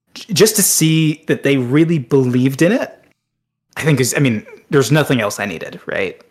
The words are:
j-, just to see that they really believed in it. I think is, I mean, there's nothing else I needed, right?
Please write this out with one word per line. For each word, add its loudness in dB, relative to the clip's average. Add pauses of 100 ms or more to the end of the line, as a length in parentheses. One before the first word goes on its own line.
(140)
j-, -14
just 2
to 0
see 0
that -2
they 2
really 2
believed 0
in 4
it. -6 (720)
I -8
think 2
is, -2
I -2
mean, -2 (240)
there's 2
nothing 2
else -4
I -6
needed, -10
right? -6 (120)